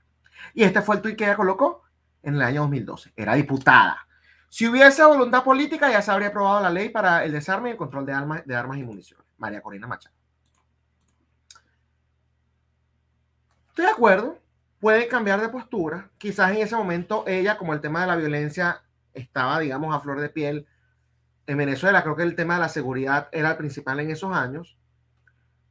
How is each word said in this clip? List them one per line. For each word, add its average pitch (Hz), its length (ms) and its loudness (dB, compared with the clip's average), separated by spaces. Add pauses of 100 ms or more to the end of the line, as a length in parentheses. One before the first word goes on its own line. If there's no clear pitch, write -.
(540)
Y 226 80 4
este 196 180 4
fue 208 160 0
el - 60 -6
tuit 214 140 -6
que 220 80 -4
ella 202 120 2
colocó 208 460 0 (400)
en 143 140 -4
el 139 60 0
año 135 200 0
dos 143 80 0
mil 123 160 -4
doce. - 300 -16
Era 110 180 -2
diputada. 131 720 4 (420)
"Si 233 200 -2
hubiese 269 360 8
voluntad 262 380 6
política, 285 480 2
ya 208 120 2
se 214 80 -2
habría 202 180 0
aprobado 202 320 0
la 185 100 0
ley 196 200 -4
para 180 340 2
el 156 80 -4
desarme 190 380 -4
y - 20 -6
el - 60 -10
control 139 280 -8
de 139 60 -6
armas, 147 340 -6
de 131 80 -8
armas 127 240 -6
y 135 60 -10
municiones". 101 420 -18 (120)
María 104 240 -10
Corina 101 240 -14
Machado. - 280 -14 (3500)
Estoy - 180 -2
de 427 40 4
acuerdo, 226 480 2 (400)
puede 220 300 4
cambiar 214 320 0
de 226 80 -4
postura. 196 680 -8
Quizás 196 340 0
en 214 60 -2
ese 214 180 -2
momento 185 500 -4
ella, 190 300 0
como 170 160 -6
el 151 80 -4
tema 156 220 -4
de 185 40 -2
la 175 100 0
violencia 151 640 -4 (320)
estaba, 131 440 -4
digamos, 156 360 -4
a 143 60 -2
flor 143 200 -8
de 147 80 -6
piel 147 380 -6 (800)
en 139 120 -4
Venezuela, 147 440 0
creo 151 140 -4
que 165 60 -4
el 170 140 -4
tema 170 180 -2
de 175 60 0
la 160 80 -2
seguridad 135 640 -4
era 156 180 -2
el 160 60 -4
principal 143 440 -8
en 156 100 -6
esos 190 220 -8
años. 147 460 -6 (920)